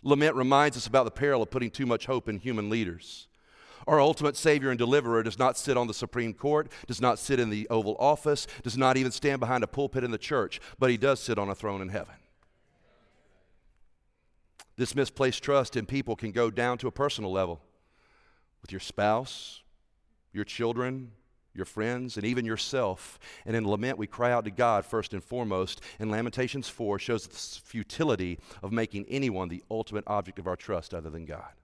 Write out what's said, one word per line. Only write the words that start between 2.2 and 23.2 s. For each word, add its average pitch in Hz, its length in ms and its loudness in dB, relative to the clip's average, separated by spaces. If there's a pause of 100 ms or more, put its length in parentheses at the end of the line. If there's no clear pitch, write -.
in 104 80 -4
human 107 320 -2
leaders. 98 580 -4 (600)
Our 151 120 8
ultimate 147 380 4
Savior 147 320 4
and 127 80 2
Deliverer 120 460 6
does 107 160 -2
not 127 180 4
sit 127 200 2
on 120 100 2
the 107 80 -4
Supreme 117 360 -4
Court, 151 400 0 (140)
does 117 160 -4
not 120 160 4
sit 135 220 2
in 117 100 2
the 104 200 -2
Oval 110 300 2
Office, 147 460 2 (160)
does 120 160 -4
not 131 200 4
even 131 140 2
stand 139 280 0
behind 120 240 0
a 104 40 -2
pulpit 135 360 -2
in 120 80 -2
the 110 80 -4
church, 113 420 -2 (160)
but 131 140 4
he 120 60 2
does 131 220 2
sit 110 200 -2
on 98 100 0
a 98 60 -2
throne 98 260 -4
in 92 80 -8
heaven. 92 240 -8 (2500)
This 120 180 -2
misplaced 135 480 0
trust 139 340 2
in 110 120 -2
people 120 280 -2
can 110 160 -8
go 117 200 2
down 123 280 0
to 127 80 -4
a 113 40 -4
personal 120 400 -2
level 90 300 -2 (1000)
with - 100 -14
your 95 100 -10
spouse, - 840 -2 (680)
your 104 140 -6
children, 120 680 -4 (400)
your 95 100 -8
friends, 120 540 -4
and 104 80 -4
even 120 180 0
yourself. 113 720 -2 (280)